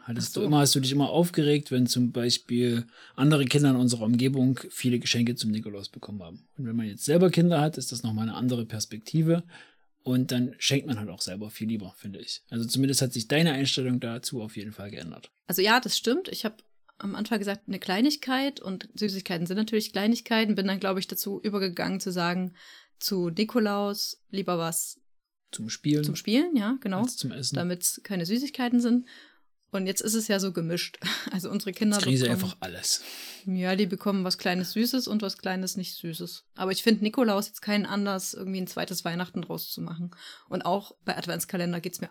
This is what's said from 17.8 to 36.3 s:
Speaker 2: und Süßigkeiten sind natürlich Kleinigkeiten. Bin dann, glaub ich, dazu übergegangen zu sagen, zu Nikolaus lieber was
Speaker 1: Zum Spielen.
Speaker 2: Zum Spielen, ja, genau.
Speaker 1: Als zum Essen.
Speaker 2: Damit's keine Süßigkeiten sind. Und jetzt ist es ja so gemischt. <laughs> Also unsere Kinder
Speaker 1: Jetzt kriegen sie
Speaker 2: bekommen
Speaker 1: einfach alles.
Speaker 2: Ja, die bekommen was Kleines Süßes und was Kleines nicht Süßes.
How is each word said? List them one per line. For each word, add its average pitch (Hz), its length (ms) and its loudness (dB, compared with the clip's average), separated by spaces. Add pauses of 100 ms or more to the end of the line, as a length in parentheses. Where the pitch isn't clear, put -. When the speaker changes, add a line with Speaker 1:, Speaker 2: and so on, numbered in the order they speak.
Speaker 2:
und 190 360 -8
Süßigkeiten 190 500 -2
sind 185 120 -2
natürlich 220 340 0
Kleinigkeiten. 220 640 2
Bin 190 100 0
dann, 196 140 0
glaub 190 180 0
ich, 190 100 -4
dazu - 360 -6
übergegangen 190 560 -2
zu 190 120 -4
sagen, 180 420 -2 (460)
zu 175 300 0
Nikolaus 202 1040 0
lieber 185 260 0
was - 420 -4 (520)
Speaker 1:
Zum 110 180 -8
Spielen. 147 340 2
Speaker 2:
Zum 147 120 0
Spielen, 294 400 2
ja, 226 260 0
genau. 190 220 0
Speaker 1:
Als 247 140 -4
zum 127 140 -4
Essen. - 240 -4
Speaker 2:
Damit's 175 480 -2
keine 185 220 -2
Süßigkeiten 240 540 0
sind. 240 260 4 (640)
Und 196 160 -4
jetzt 196 160 -2
ist 214 140 0
es 220 120 -2
ja 196 120 4
so 190 140 -2
gemischt. 170 480 -4
<laughs> 180 60 -6 (240)
Also 185 200 -4
unsere 208 220 -4
Kinder 208 240 2
Speaker 1:
Jetzt 196 80 0
kriegen 131 120 4
sie 127 60 4
Speaker 2:
bekommen 117 220 2
Speaker 1:
einfach - 160 -6
alles. - 420 -4 (420)
Speaker 2:
Ja, 185 300 0
die 202 100 4
bekommen 196 380 0
was 185 160 -2
Kleines 180 320 -2
Süßes 240 360 0
und 208 140 0
was 196 160 -6
Kleines 185 400 -4
nicht 180 200 -6
Süßes. 170 480 -10 (100)